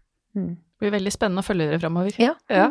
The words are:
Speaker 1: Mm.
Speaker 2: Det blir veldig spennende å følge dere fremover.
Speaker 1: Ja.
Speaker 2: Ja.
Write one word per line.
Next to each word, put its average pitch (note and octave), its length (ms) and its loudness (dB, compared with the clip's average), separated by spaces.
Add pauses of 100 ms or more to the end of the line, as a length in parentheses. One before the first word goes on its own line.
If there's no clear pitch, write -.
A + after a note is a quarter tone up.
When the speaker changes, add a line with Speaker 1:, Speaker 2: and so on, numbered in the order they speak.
(360)
Speaker 1:
Mm. F3 220 -6 (180)
Speaker 2:
Det G#3 140 -2
blir - 100 -2
veldig G3 120 -2
spennende G3 280 -2
å - 80 -6
følge E3 220 0
dere D#3+ 100 0
fremover. F3 380 -2
Speaker 1:
Ja. B3 160 4 (160)
Speaker 2:
Ja. G3+ 200 4